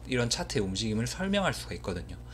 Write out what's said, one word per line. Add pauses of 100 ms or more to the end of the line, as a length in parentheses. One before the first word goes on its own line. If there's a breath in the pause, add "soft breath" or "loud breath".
이런
차트의
움직임을
설명할
수가
있거든요. (180 loud breath)